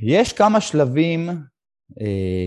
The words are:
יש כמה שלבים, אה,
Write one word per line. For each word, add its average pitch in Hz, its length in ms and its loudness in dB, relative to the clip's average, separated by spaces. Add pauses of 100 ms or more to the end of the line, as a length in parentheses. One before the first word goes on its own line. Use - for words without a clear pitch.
יש 123 320 2
כמה 214 280 4
שלבים, 160 680 0 (720)
אה, 95 460 -2